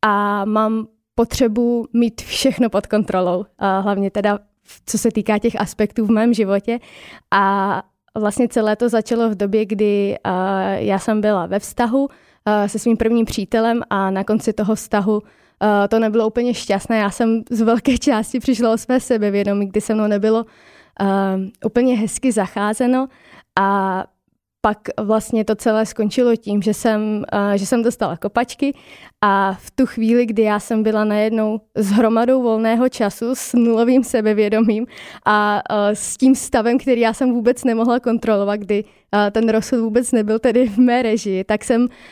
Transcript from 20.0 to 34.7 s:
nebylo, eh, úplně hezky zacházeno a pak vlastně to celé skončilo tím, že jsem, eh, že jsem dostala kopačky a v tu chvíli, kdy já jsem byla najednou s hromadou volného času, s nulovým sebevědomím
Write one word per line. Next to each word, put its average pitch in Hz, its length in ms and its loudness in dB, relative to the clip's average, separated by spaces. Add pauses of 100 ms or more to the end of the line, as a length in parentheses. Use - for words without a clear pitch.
nebylo, 220 380 2 (560)
eh, 196 680 -2
úplně 247 300 2
hezky 220 360 -2
zacházeno 220 760 0 (520)
a 190 440 0 (560)
pak 208 180 0 (220)
vlastně 214 440 -2
to 220 100 0
celé 220 320 0
skončilo 226 500 0
tím, 208 260 -4
že 214 120 0
jsem, 214 580 -2
eh, 202 260 0
že 196 80 -4
jsem 233 160 0
dostala 175 340 -2
kopačky 247 580 -4 (460)
a 196 400 2
v - 100 -20
tu 262 160 0
chvíli, 233 400 2
kdy 220 160 0
já 208 180 0
jsem 220 220 -2
byla 214 220 0
najednou 214 560 0 (140)
s 202 160 0
hromadou 226 520 4
volného 226 460 2
času, 233 460 -4
s - 180 -10
nulovým 233 520 4
sebevědomím 214 840 0 (400)